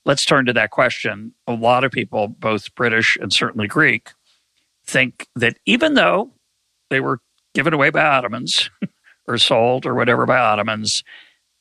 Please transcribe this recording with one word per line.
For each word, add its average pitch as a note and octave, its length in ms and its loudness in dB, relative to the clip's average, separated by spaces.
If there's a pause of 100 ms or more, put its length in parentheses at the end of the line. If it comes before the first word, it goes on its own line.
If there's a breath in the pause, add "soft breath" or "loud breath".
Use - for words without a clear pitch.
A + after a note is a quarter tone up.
let's C#3 180 0
turn C3+ 220 2
to A#2+ 80 0
that G#2+ 160 0
question. A2 640 -4 (120)
A B2 60 -4
lot A#2+ 320 2
of B2+ 80 -2
people, G#2+ 360 -4
both A2 460 -6
British A2+ 460 0
and - 100 -8
certainly G#2+ 380 -2
Greek, C#3+ 440 0 (760)
think - 500 -2
that A#2+ 300 0
even B3+ 260 2
though G3 400 2 (560)
they C3+ 120 0
were C3+ 200 -4 (340)
given D#3 200 0
away C#3+ 160 2
by D3+ 120 0
Ottomans C3 720 -2
<laughs> - 60 -20 (480 soft breath)
or A#2 100 -2
sold B2 480 2
or B2 80 -2
whatever A#2+ 320 2
by B2+ 100 2
Ottomans, G#2+ 680 0 (560 loud breath)